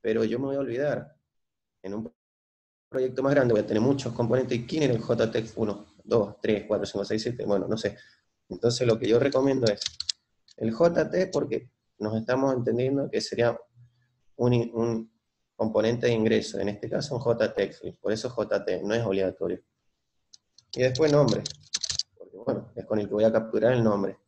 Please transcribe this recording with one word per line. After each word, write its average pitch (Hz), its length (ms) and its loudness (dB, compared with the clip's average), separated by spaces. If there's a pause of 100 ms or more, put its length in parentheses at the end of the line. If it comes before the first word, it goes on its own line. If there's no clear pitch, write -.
Pero 113 220 0
yo 113 140 -2
me 135 80 -4
voy 139 100 -4
a 139 40 -4
olvidar, 131 560 -4 (680)
en 95 120 -10
un 113 200 -10 (760)
proyecto 131 320 -2
más 139 120 4
grande 123 200 6
voy 104 80 4
a - 40 -2
tener 107 140 2
muchos 131 320 2
componentes. 123 460 2
¿Y 123 80 -6
quién 156 160 -2
era 131 100 4
el 113 80 0
J 113 300 0
text 110 260 -4
uno, 104 300 -4 (180)
dos, 110 380 0
tres, 104 260 0
cuatro, 98 160 0
cinco, 101 220 -4
seis, 110 160 -2
siete? - 240 -6
Bueno, 98 200 0
no 110 120 -2
sé. - 180 -4 (540)
Entonces 120 360 0
lo 110 120 4
que 107 100 -2
yo 117 100 6
recomiendo 131 540 2
es 101 80 -4 (800)
el 113 140 -2
J 165 360 2
T, 180 200 -2
porque 147 420 -4 (260)
nos 107 200 -4
estamos 131 380 0
entendiendo 127 560 -2
que 110 120 -2
sería 117 360 0 (760)
un, 123 160 2 (220)
un 113 380 -4 (420)
componente 110 520 0
de 120 60 4
ingreso. 110 460 0
En 98 100 -2
este 107 220 -8
caso 110 240 -4
un 117 60 -4
J 113 340 0
text, - 300 -4 (160)
por 98 120 -2
eso 113 160 -4
J 104 360 -2
T, 90 180 -2
no 104 120 -2
es 117 120 0
obligatorio. 92 560 -2 (1080)
Y 127 100 -2
después 143 300 2
nombre, 117 320 4 (720)
porque 92 180 -20
bueno, 104 380 -4
es 117 100 -12
con 107 140 -2
el 104 80 -2
que 101 80 -4
voy 107 100 4
a 110 80 6
capturar 110 400 2
el 120 120 2
nombre. 101 440 0